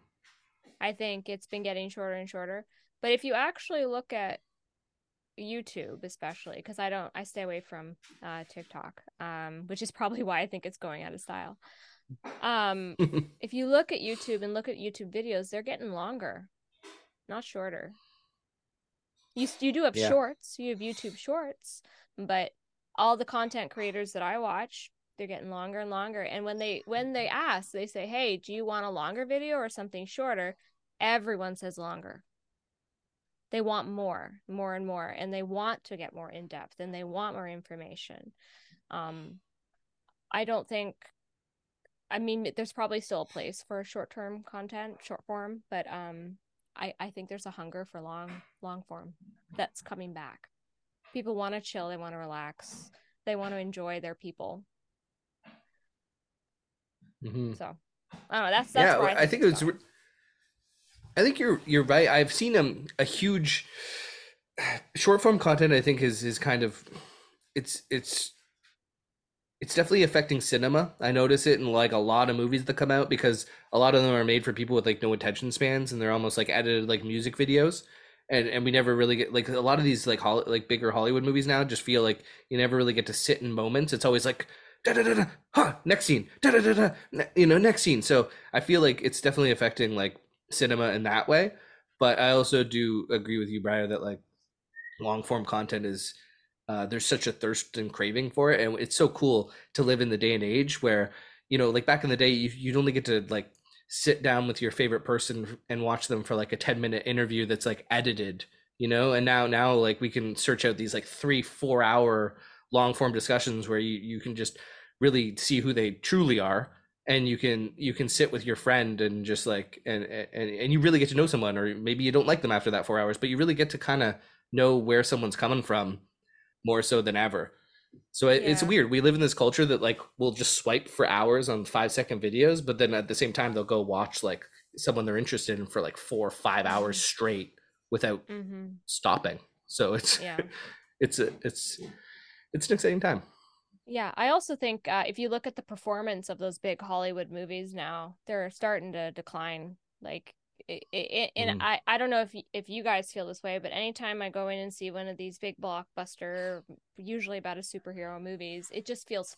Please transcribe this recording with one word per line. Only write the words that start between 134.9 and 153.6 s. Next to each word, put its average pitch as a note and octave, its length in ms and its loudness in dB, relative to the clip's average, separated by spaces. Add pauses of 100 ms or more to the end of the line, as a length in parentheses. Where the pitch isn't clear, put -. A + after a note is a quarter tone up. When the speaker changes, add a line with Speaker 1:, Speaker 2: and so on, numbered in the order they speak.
Speaker 2:
they're G#2+ 140 0
interested A2 400 -2
in G2+ 80 -6
for, G#2 160 -2
like, - 160 -6
four G#2+ 300 -2
or - 20 -4
five G2+ 340 0
hours G2+ 320 0
Speaker 1:
Mm-hmm. - 80 0
Speaker 2:
straight G#2+ 480 -2 (380)
without A2 380 -2
Speaker 1:
Mm-hmm. F#3+ 400 -12 (180)
Speaker 2:
stopping. - 540 0 (260)
So G2+ 260 0
it's, - 300 2
Speaker 1:
Yeah. E3+ 160 -6 (300)
Speaker 2:
<laughs> - 320 -20
it's C3+ 180 0
a, A#2+ 240 0
it's, - 360 -6 (760)
it's D3+ 160 -4
an - 40 4
exciting F3+ 260 2
time. D#3+ 220 0 (640)
Speaker 1:
Yeah, A#3 300 -6
I A#3+ 120 2
also D#4 280 0
think, A3 320 -4
uh, F#3+ 180 0
if G3+ 120 -6
you A#3+ 100 -2
look A#3 180 -4
at B3+ 100 -8
the A#3 60 -12
performance G#3 680 -6
of F3+ 80 -10
those F3+ 200 -6
big F#3 220 -4
Hollywood F#3 500 -4
movies F#3 440 -10
now, E3+ 420 -10 (100)
they're F#3+ 240 -6
starting F#3 440 -4
to E3 180 -6
decline. E3 640 -12 (240)
Like, - 340 -14 (360)
i-, E3+ 100 -12 (140)
i-, - 20 -8
i-, G#3 400 -4
and A3+ 140 -2 (100)
Speaker 2:
Mm-hmm. - 20 -4
Speaker 1:
I, G#3+ 240 0
I A3+ 120 2
don't B3+ 100 -2
know A#3 140 2
if G3+ 100 -10
y-, G#3 120 -16 (100)
if G3+ 160 -10
you A3 120 -8
guys G3 300 -2
feel F#3 140 -10
this F3+ 160 -14
way, F#3+ 160 -6
but F3+ 140 -10